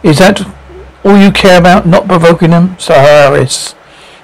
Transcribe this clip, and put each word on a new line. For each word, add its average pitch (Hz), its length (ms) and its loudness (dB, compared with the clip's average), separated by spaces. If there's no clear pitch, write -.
Is 151 140 0
that 196 300 -2
all 202 160 2
you 196 140 2
care 180 260 2
about, 180 300 0
not 196 180 0
provoking 170 440 0
them? 175 280 -2
Solaris. 143 920 0